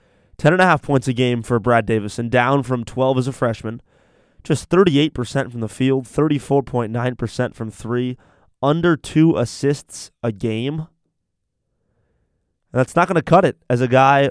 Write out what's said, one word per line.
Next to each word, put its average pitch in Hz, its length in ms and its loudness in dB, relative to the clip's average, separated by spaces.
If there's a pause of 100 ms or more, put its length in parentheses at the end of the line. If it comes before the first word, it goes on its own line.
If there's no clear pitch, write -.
(380)
ten 147 140 4
and 185 100 4
a 185 40 6
half 165 140 2
points 139 280 0
a 127 40 -2
game 123 300 0
for 120 160 0
Brad 113 280 2
Davison, 110 420 -4
down 123 340 2
from 120 220 -4
twelve 131 340 0
as 123 80 -2
a 135 60 -6
freshman, 113 500 -6 (640)
just - 260 -2
thirty-eight 160 420 4
percent 127 380 -6
from 120 100 -10
the 110 80 -6
field, 131 380 -2
thirty-four 143 560 -2
point 120 300 -6
nine 120 240 -4
percent - 380 -6
from 110 160 -10
three, 123 460 -6 (460)
under 165 340 2
two 160 400 2
assists - 720 -4 (120)
a 117 100 -4
game. 120 540 -6 (1900)
And 127 80 -2
that's - 160 -2
not 175 120 2
gonna 175 120 0
cut 180 240 4
it 135 140 0 (100)
as 123 140 0
a 127 60 0
guy 135 420 4